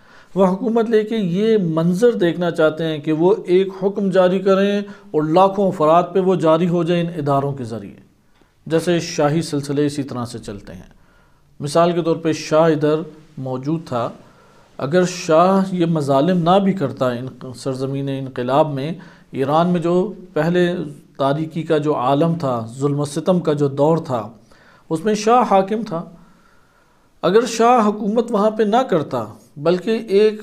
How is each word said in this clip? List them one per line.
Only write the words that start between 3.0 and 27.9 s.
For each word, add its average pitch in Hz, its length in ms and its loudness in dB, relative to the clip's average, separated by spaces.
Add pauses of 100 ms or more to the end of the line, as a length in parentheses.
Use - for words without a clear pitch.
कि 156 120 -2
वो 170 200 4 (160)
एक 190 240 2
हुक्म 196 380 -2
जारी 185 300 4
करें 196 420 2 (320)
और 151 140 0
लाखों 190 380 4
अफराद 170 460 2
पे 196 80 2
वो 185 160 2
जारी 160 300 2
हो 175 160 0
जाए 175 160 0
इन 170 200 -4
इदारों 139 340 -2
के 135 120 -10
ज़रिए। 104 360 -12 (680)
जैसे 165 340 0
शाही 156 420 0
सिलसिले 143 420 -2
इसी 147 200 -4
तरह 120 220 -8
से 117 140 -12
चलते 101 320 -14
हैं। - 180 -20 (680)
मिसाल 170 340 2
के 165 80 0
तौर 160 160 0
पे 160 180 -2
शाह 160 340 2
इधर 151 360 0 (360)
मौजूद 135 420 -4
था, 120 200 -4 (760)
अगर 175 280 0
शाह 180 680 2
ये 175 120 2
मजालिम 151 520 2
ना 170 200 4
भी 196 160 0
करता 127 380 -2
इन 123 160 -8 (160)
सरजमीन 135 640 -6
इनकलाब 135 600 -2
में, 143 300 -6 (360)
ईरान 147 320 0
में 175 140 0
जो 170 120 0 (420)
पहले 175 320 2 (520)
तारीकी 156 440 -2
का 156 160 0
जो 147 140 0
आलम 143 440 0
था, 127 240 -4 (100)
जुल्म 143 340 -2
सितम 170 360 0
का 156 140 0
जो 143 160 0
दौर 151 300 2
था, 123 200 -4 (680)
उसमें 165 260 -2
शाह 220 300 4
हाकिम 202 380 0
था, 165 160 -6 (1200)
अगर 208 240 4
शाह 233 340 4
हुकूमत 214 500 -2